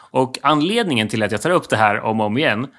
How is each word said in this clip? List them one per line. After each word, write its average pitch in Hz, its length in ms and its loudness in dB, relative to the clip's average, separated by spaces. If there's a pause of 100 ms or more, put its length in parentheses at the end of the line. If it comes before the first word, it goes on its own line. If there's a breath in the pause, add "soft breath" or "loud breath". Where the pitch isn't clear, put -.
(100)
Och 127 320 -2
anledningen 151 680 0
till 113 140 -2
att 104 100 0
jag 107 100 -4
tar 160 80 0
upp 175 180 0
det 123 80 0
här 107 240 2
om 110 200 -2
och 107 60 0
om 107 120 -2
igen 131 280 0 (120 soft breath)